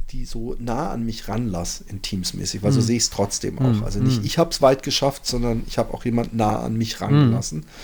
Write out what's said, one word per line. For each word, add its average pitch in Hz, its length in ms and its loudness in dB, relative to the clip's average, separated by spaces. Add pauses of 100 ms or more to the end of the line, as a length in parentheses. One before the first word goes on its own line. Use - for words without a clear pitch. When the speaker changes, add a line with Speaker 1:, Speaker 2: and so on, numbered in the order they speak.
(100)
Speaker 1:
die 123 140 -4
so 117 340 -6
nah 123 320 -2
an 117 160 -4
mich - 220 -6
ranlass, 101 580 -4
intimsmäßig, 95 800 -6
weil 143 80 4
so 131 80 4
Speaker 2:
Hm. 117 80 4
Speaker 1:
seh 120 80 2
ich's - 140 0
trotzdem - 500 -2
auch. 123 160 4
Speaker 2:
Hm, 104 80 0
Speaker 1:
Also 98 160 -2
nicht 131 180 4
Speaker 2:
hm. 101 60 -2
Speaker 1:
ich - 140 0
hab's - 220 2
weit 131 220 6
geschafft, - 460 -2
sondern 120 400 0
ich - 100 -2
hab - 160 -2
auch - 100 -10
jemand 117 300 0
nah 110 240 2
an 117 180 -2
mich 113 220 -2
Speaker 2:
Hm. 95 80 -4
Speaker 1:
rangelassen. 123 600 4 (180)